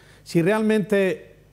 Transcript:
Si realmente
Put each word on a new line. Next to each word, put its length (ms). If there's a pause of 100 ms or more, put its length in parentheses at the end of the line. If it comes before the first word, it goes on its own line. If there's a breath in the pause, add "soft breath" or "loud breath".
(220 loud breath)
Si 200
realmente 960 (160)